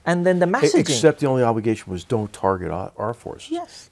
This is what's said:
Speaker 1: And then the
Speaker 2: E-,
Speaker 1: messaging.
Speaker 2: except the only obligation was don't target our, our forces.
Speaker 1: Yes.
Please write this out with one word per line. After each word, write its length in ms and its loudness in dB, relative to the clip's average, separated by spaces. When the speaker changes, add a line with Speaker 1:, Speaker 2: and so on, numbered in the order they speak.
Speaker 1:
And 220 0
then 120 4
the 80 2
Speaker 2:
E-, 60 0
Speaker 1:
messaging. 280 4
Speaker 2:
except 400 2
the 60 0
only 160 2
obligation 500 0
was 120 -8
don't 280 -4
target 380 -2
our, 260 -8
our 180 -6
forces. 360 -16
Speaker 1:
Yes. 420 -10